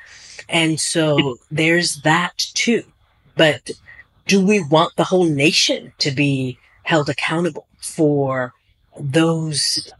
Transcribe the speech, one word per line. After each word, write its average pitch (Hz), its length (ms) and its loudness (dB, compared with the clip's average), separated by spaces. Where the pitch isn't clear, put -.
And 160 300 0
so 143 640 0
<laughs> - 80 -20
there's 160 500 0
that 170 360 0
too. - 460 -2
But 151 360 2
do 190 180 4
we 202 180 2
want 156 320 2
the 175 80 0
whole 180 220 2
nation 160 720 0
to 147 120 -2
be 131 460 -2
held 151 260 0
accountable 160 580 -4
for 139 720 -2
those 156 1000 -2